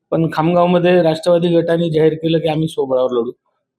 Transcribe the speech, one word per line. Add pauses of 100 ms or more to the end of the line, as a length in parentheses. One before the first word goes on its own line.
(120)
पण
खामगावमध्ये
राष्ट्रवादी
गटाने
जाहीर
केलं
की
आम्ही
स्वबळावर
लढू, (480)